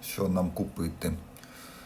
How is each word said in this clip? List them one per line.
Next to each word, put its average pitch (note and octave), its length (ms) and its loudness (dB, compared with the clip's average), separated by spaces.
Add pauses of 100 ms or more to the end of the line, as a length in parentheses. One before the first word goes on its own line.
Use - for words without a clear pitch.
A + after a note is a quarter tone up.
що - 260 2
нам F2+ 220 6
купити. E2 600 0 (720)